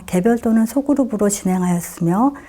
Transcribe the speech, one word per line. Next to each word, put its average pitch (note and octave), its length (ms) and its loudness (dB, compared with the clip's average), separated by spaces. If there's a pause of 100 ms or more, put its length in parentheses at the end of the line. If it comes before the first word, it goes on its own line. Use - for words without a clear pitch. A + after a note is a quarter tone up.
개별 G#3+ 320 0
또는 A3+ 300 2
소그룹으로 C4+ 600 0
진행하였으며 F#3 1080 0 (140)